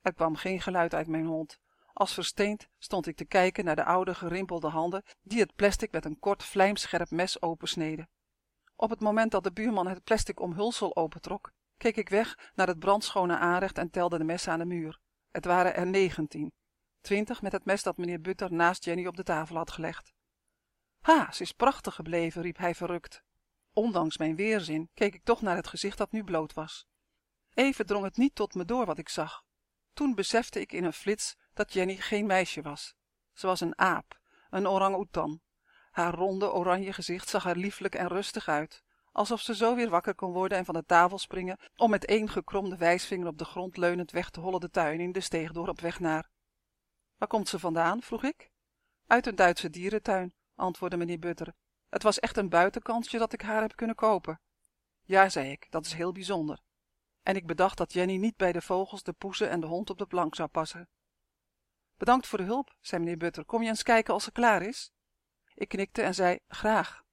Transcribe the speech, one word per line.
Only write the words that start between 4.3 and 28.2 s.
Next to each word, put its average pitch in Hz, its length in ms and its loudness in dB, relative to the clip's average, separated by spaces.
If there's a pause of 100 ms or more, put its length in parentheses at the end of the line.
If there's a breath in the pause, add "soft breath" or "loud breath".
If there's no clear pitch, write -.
handen 170 360 -2 (180 loud breath)
die 220 180 -2
het - 160 2
plastic 202 360 2
met 160 140 -4
een - 140 -6
kort, 202 240 0
vlijmscherp 190 680 2
mes 175 320 -2
opensneden. 160 680 -4 (680)
Op 220 140 0
het 226 100 -6
moment 220 320 2
dat 190 120 2
de 190 80 -2
buurman 208 360 -2
het 185 160 -6
plastic - 360 0
omhulsel 196 560 -2
opentrok, 165 560 -4 (260)
keek 226 180 0
ik 214 140 -4
weg - 460 0
naar 190 120 2
het 170 120 -2
brandschone 185 580 2
aanrecht 180 400 0
en 170 120 -4
telde 175 280 0
de 160 60 -2
messen 170 280 -2
aan 165 80 0
de 170 60 -4
muur. 165 340 -6 (320)
Het 165 140 -6
waren 180 300 6
er 180 120 0
negentien. 165 640 0 (480)
Twintig 208 400 -2
met 196 100 -4
het 190 140 -4
mes 202 180 0
dat 180 140 -2
meneer 175 240 -4
Butter 185 320 -4
naast 170 320 4
Jenny 175 220 -2
op 175 100 -8
de 190 60 -10
tafel 160 320 -4
had 165 160 -4
gelegd. 165 420 -10 (840)
"Ha, 311 320 6
ze - 120 -8
is - 80 -6
prachtig - 440 2
gebleven," 165 460 -2
riep 170 160 -6
hij 180 180 -2
verrukt. - 480 -8 (500)
Ondanks 180 440 0
mijn 160 180 0
weerzin 170 580 -2
keek 202 200 0
ik - 100 -20
toch 233 180 2
naar 185 140 0
het 170 120 -6
gezicht - 300 -6
dat 202 140 -2
nu 220 120 -4
bloot 160 300 -2
was. - 340 -10 (680)
Even 262 320 2
drong 202 180 -2
het 190 140 -6
niet 262 180 4